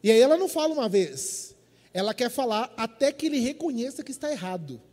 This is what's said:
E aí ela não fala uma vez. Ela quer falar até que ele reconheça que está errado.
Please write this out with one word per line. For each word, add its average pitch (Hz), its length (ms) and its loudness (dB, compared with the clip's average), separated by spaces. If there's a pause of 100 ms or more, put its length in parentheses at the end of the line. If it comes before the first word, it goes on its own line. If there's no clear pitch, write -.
E 208 80 4
aí 220 80 8
ela 285 180 8
não 370 120 0
fala 311 240 0
uma 254 160 -2
vez. 165 640 -2 (380)
Ela 202 200 -2
quer 240 160 -2
falar 240 480 -2
até 226 340 0
que 285 140 -8
ele 294 140 0
reconheça 269 640 -4
que - 80 -14
está 294 180 -8
errado. 180 500 -8 (140)